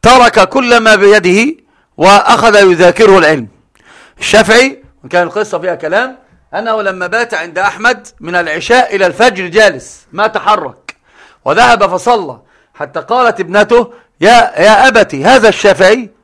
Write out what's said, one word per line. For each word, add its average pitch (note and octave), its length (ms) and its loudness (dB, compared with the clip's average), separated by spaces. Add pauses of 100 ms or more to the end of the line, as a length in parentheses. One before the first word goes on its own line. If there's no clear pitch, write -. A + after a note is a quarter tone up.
ترك A#3 460 4
كل B3 280 0
ما A3 180 2
بيده G3+ 600 2 (400)
وأخذ G3+ 720 2
يذاكره F#3 480 4
العلم". D3+ 300 0 (680)
الشافعي، A3+ 640 0 (200)
وإن B2+ 60 -20
كان F3 140 -2
القصة G3+ 360 -6
فيها F3 160 -6
كلام، G#3+ 440 -6 (360)
أنه A3 280 -6
لما F#3 240 -6
بات A3+ 280 -6
عند E3 240 -10
أحمد G3+ 480 -6 (140)
من E3+ 140 -12
العشاء F3 600 -2
إلى F#3+ 100 0
الفجر F#3+ 400 -2
جالس F3 680 -2
ما G3+ 140 -4
تحرك، F#3 680 -6 (480)
وذهب G#3 420 0
فصلى F3+ 520 -4 (360)
حتى D3 260 -12
قالت A3 400 -2
ابنته: G#3 520 0 (280)
"يا، G#3+ 400 2
يا G#3+ 280 4
أبتي، F#3+ 360 -2
هذا A3+ 240 4
الشافعي G3+ 640 0 (140)